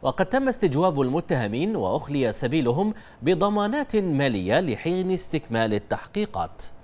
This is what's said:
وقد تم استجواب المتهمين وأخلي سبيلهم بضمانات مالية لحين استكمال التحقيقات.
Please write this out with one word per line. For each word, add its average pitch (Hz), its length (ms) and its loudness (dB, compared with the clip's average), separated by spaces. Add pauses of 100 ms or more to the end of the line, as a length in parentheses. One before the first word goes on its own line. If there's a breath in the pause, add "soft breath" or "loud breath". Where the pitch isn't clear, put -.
وقد 131 240 2
تم 269 220 2
استجواب 175 540 2
المتهمين 135 720 0
وأخلي 131 560 0
سبيلهم 139 640 0 (280 loud breath)
بضمانات 208 760 0
مالية 139 640 2
لحين 180 520 -2
استكمال 113 640 -2
التحقيقات. - 920 -6 (200)